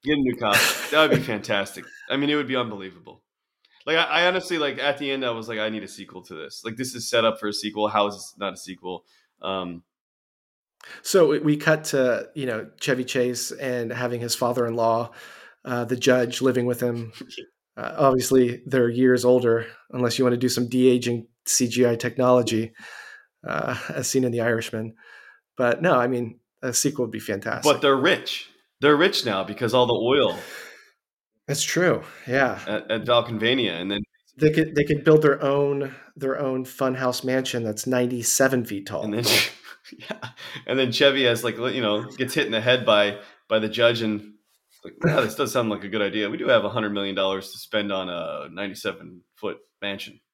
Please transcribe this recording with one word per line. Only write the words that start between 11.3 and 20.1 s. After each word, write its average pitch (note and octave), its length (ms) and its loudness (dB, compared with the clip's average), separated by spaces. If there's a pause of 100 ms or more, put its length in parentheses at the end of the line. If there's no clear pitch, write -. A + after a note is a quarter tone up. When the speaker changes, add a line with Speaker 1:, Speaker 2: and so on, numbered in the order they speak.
Speaker 2:
we D3 180 2
cut D#3 280 2
to, B2+ 480 0
you C3+ 140 -6
know, A2 200 -4 (120)
Chevy B2+ 240 -2
Chase B2 480 -2
and B2 420 -6
having A#2+ 260 -4
his A#2+ 140 -4
father-in-law, A#2 800 0 (540)
uh, B2 200 -4
the A#2+ 100 -2
judge, B2 460 2
living B2+ 240 2
with B2 160 -2
him. A#2 360 -4
Speaker 1:
<laughs> - 40 -16 (560)
Speaker 2:
Uh, A#2 220 -10
obviously, B2+ 680 4
they're B2 240 2
years B2 340 4
older, A#2+ 420 4 (260)
unless B2 280 -2